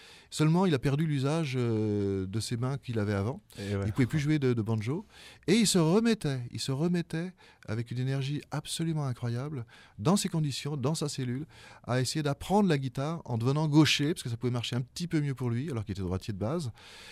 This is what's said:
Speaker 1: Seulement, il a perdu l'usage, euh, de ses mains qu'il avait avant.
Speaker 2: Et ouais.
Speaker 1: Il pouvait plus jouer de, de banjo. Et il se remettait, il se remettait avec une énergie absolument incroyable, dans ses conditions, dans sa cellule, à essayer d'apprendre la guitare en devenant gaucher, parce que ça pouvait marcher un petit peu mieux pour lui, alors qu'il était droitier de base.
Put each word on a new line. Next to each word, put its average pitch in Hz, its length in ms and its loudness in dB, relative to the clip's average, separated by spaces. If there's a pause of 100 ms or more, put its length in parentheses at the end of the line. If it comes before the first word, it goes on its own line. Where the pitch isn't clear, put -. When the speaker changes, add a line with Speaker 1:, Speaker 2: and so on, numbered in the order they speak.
(320)
Speaker 1:
Seulement, 160 340 4
il 175 80 4
a 131 60 4
perdu 143 260 2
l'usage, 143 500 0
euh, 104 720 0
de 95 140 -4
ses 117 180 -4
mains 131 220 -2
qu'il 117 180 -6
avait 104 160 0
avant. 104 280 -2 (180)
Speaker 2:
Et 101 160 -2
ouais. 98 100 0
Speaker 1:
Il 110 80 -2
pouvait 127 140 2
plus 156 120 0
jouer 151 200 2
de, 127 140 2
de 117 100 0
banjo. 113 420 -2 (400)
Et 175 80 4
il 220 140 4
se - 100 4
remettait, 165 640 2 (100)
il - 80 -6
se - 120 -4
remettait 170 640 -2 (340)
avec 113 240 -4
une 120 80 -4
énergie 135 500 -2
absolument 156 560 -4
incroyable, 123 580 -4 (360)
dans 143 160 4
ses 202 140 2
conditions, 151 460 -2
dans 143 200 0
sa 156 120 -2
cellule, 131 380 -4 (380)
à 123 180 0
essayer 151 220 -2
d'apprendre 185 440 2
la 151 120 4
guitare 139 460 -4
en 120 120 -2
devenant 139 300 2
gaucher, 147 480 6
parce - 80 -12
que 127 60 -6
ça 117 80 -4
pouvait 123 140 -2
marcher 123 240 -4
un 120 60 -2
petit 170 260 -6
peu 160 140 0
mieux 143 140 -2
pour 123 160 -2
lui, 127 180 -2
alors 113 160 -4
qu'il 104 60 -4
était 98 100 -4
droitier 92 320 -2
de 92 60 -6
base. 127 320 -2 (400)